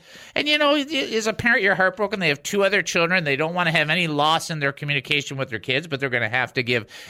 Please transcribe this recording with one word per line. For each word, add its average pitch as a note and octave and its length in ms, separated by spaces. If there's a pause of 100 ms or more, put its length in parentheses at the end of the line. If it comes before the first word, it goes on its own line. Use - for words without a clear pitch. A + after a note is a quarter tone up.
(340)
And, D4 140
you D4+ 100
know, D4 140
y-, C#4+ 420
as A3 140
a A3 40
parent, A#3 300
you're F#3+ 140
heartbroken. G3 420
They F3 80
have C#3+ 160
two G3+ 220
other G3 180
children. E3+ 400
They C#3+ 140
don't D#3+ 180
wanna F3 160
have D3+ 200
any E3+ 180
loss D3+ 420
in D#3+ 80
their C#3 140
communication C#3+ 640
with C3 140
their A2 100
kids, C3+ 260
but C#3 140
they're C#3 80
gonna A#2 200
have B2 260
to B2+ 100
give A#2 200 (260)